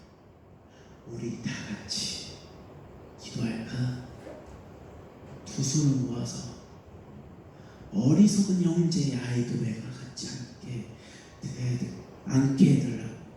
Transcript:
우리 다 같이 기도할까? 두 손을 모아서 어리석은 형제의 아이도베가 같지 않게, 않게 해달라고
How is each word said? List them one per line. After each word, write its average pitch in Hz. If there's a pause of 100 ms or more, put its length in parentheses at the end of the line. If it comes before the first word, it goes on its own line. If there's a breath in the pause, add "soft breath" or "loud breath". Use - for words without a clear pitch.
(1080 loud breath)
우리 -
다 - (320)
같이 - (920)
기도할까? 123 (1400)
두 -
손을 143 (100)
모아서 120 (1400 loud breath)
어리석은 185
형제의 156
아이도베가 120
같지 -
않게, - (1400 loud breath)
않게 135
해달라고 113 (220)